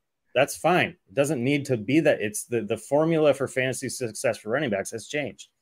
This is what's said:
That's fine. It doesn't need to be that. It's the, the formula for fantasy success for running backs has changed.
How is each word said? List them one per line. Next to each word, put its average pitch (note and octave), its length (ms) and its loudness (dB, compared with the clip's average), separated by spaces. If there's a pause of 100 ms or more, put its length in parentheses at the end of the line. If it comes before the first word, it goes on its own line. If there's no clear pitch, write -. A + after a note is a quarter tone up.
(340)
That's C#3 220 2
fine. B2+ 400 2 (120)
It F#2+ 60 -18
doesn't C#3 280 0
need C#3 240 0
to C3 100 0
be A#2 240 2
that. D3 200 4
It's G#2+ 240 -4
the, A#2 180 -2
the G#2 140 -4
formula D#3 560 2
for B2+ 140 -2
fantasy B2+ 420 -2
success A2 480 -4
for G#2+ 140 -10
running C3+ 200 0
backs G2 200 -2
has A2+ 160 -10
changed. C#3 420 -8 (140)